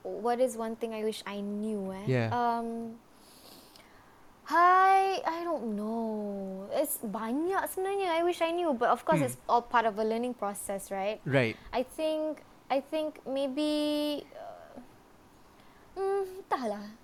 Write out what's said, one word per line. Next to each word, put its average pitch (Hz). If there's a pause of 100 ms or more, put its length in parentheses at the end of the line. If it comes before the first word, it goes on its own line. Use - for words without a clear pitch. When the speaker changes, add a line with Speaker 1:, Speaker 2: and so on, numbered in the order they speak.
Speaker 1:
What 214
is 240
one 226
thing 226
I 220
wish 214
I 202
knew, 208
eh? 190
Speaker 2:
Yeah. 120
Speaker 1:
Um, 233 (1500)
I, 381
I 339
don't 240
know. 220 (560)
It's 277
banyak 247
sebenarnya 381
I 330
wish 349
I 330
knew, 339
but 233
of 240
course 160
Speaker 2:
Hmm. 131
Speaker 1:
it's 131
all 240
part 233
of 214
a 220
learning 233
process, 202
right? 196
Speaker 2:
Right. 131 (160)
Speaker 1:
I 247
think, 311 (260)
I 262
think 311
maybe, 294
uh, 95 (1120)
hmm, 392 (160)
entahlah. 214